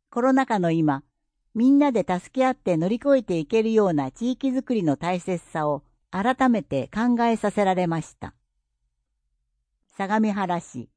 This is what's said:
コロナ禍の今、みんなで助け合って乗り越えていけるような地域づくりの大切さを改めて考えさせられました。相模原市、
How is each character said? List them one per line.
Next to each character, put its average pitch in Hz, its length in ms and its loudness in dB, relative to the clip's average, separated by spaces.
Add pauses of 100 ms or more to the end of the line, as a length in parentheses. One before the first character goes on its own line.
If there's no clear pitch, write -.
(120)
コ 240 100 -4
ロ 262 120 4
ナ 269 120 4
禍 220 140 -2
の 170 120 2
今、 151 320 0 (520)
み 247 160 4
ん 277 80 6
な 285 120 4
で 220 160 0
助 180 340 -4
け 254 40 4
合 262 60 2
っ 247 40 -6
て 175 220 -2
乗 160 100 0
り 233 100 0
越 277 200 2
え 233 60 -2
て 175 160 -2
い 156 60 -4
け 220 180 0
る 220 100 0
よ 214 140 4
う 175 60 2
な 139 180 0
地 247 220 -4
域 269 160 -4
づ 254 120 -2
く 247 140 -4
り 208 80 0
の 143 140 0
大 175 220 -4
切 175 300 -6
さ 156 180 -4
を 143 160 -4 (280)
改 254 380 0
め 220 120 0
て 135 320 -6
考 233 300 0
え 233 140 0
さ 208 120 -2
せ 208 140 0
ら 190 100 2
れ 180 140 0
ま 165 140 -4
し - 160 -18
た。 - 180 -16 (1600)
相 202 220 -2
模 214 140 0
原 180 260 -4
市、 - 380 -14